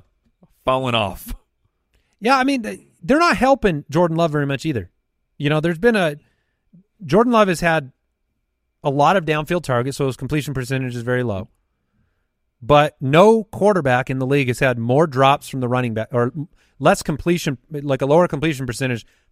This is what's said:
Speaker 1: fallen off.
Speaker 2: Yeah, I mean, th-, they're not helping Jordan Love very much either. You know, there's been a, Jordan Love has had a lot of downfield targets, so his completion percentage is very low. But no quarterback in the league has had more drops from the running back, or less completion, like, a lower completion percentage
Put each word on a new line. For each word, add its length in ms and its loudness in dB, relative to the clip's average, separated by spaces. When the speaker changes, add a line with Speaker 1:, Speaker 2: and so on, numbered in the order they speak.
Speaker 1:
fallen 320 0
off. 380 -4
Speaker 2:
Yeah, 180 2
I 60 0
mean, 200 -2
th-, 160 -10
they're 180 2
not 160 2
helping 540 2
Jordan 260 2
Love 160 0
very 140 0
much 200 -6
either. 240 -4
You 100 0
know, 100 2
there's 200 -2
been 160 4
a, 220 0
Jordan 300 4
Love 140 6
has 120 -2
had 320 0
a 80 0
lot 260 4
of 80 -2
downfield 380 -2
targets, 340 -2
so 80 -2
his 100 -2
completion 380 -4
percentage 420 -4
is 60 -8
very 220 -2
low. 260 -6
But 400 2
no 440 4
quarterback 640 0
in 100 -4
the 80 -4
league 200 2
has 120 -4
had 200 0
more 260 2
drops 440 0
from 100 -8
the 80 -4
running 260 -2
back, 200 -6
or 180 0
less 240 2
completion, 540 -4
like, 320 -4
a 40 -2
lower 220 4
completion 380 -4
percentage 400 -4